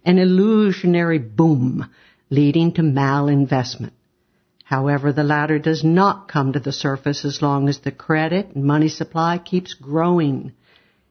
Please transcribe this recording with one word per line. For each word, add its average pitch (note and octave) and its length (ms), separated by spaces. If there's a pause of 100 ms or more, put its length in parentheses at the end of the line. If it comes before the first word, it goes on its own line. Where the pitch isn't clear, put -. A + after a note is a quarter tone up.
an F3+ 140
illusionary F#3 1000
boom, B2+ 720 (400)
leading D3 440
to E3+ 80
malinvestment. C#3 1080 (680)
However, C#3 500
the D3 120
latter D3 340
does D#3 260
not F#3+ 440
come C3+ 240
to C3 80
the C#3 120
surface C#3+ 520
as C#3+ 180
long C#3 260
as C#3 100
the C3+ 140
credit D#3+ 640
and C#3 100
money D3+ 240
supply E3 500
keeps F3+ 360
growing. D3+ 800 (580)